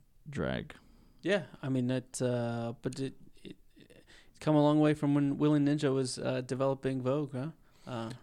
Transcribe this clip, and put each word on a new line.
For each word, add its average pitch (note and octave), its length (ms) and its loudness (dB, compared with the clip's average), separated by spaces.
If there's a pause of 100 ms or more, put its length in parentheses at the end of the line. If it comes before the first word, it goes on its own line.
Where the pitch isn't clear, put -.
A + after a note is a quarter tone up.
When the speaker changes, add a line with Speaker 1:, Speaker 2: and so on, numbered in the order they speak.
(300)
Speaker 1:
drag. C2 440 -4 (480)
Speaker 2:
Yeah, F#3 200 0 (180)
I D3 100 -6
mean, B2+ 180 0
that, B2+ 340 -4
uh, A#2 600 -2
but B2+ 180 -6
it, C3+ 140 -6 (280)
it, - 140 -18 (200)
it's - 600 -20
come D#3 160 2
a D3 80 6
long D3 160 6
way D3+ 160 6
from C#3+ 200 0
when C#3 240 2
Willie D3+ 200 4
Ninja C#3+ 340 2
was, C3 260 -2
uh, B2+ 280 -2
developing C3+ 560 -2
Vogue, C3 320 0
huh? C3 140 -6 (380)
Uh, A#2 240 -6 (120)